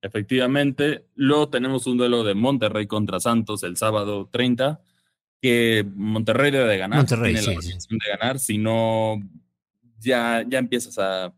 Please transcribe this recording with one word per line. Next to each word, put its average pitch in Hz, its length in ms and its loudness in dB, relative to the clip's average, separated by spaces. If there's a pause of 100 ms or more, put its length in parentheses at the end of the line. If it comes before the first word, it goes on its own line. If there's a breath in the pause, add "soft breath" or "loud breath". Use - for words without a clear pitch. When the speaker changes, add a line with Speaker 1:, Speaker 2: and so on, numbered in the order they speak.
Speaker 1:
Efectivamente. 131 1160 0
Luego 143 320 4
tenemos 131 400 -2
un 123 100 0
duelo 123 240 2
de 104 120 0
Monterrey 107 520 0
contra 101 320 -2
Santos 110 460 0
el 90 120 -6
sábado 104 540 -2
treinta, 127 500 0 (640)
que 117 420 4 (120)
Monterrey 110 560 0
debe 131 160 4
de 101 100 2
ganar. 101 220 0
Speaker 2:
Monterrey, 117 340 2
Speaker 1:
Tiene 107 120 0
la 98 80 0
Speaker 2:
sí, - 80 -6
sí. 85 40 -10
Speaker 1:
obligación 92 320 -8
de 104 180 -4
ganar, 127 220 -2
si 107 200 -4
no, 110 640 0 (760)
ya, 117 500 0
ya 131 120 0
empiezas 120 400 -4
a 92 380 -2